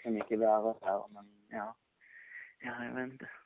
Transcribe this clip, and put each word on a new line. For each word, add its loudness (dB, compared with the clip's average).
så -2
mycket 2
värre 6
där, 2
men -14
ja. -6
Ja, -6
jag -6
vet -4
inte. -12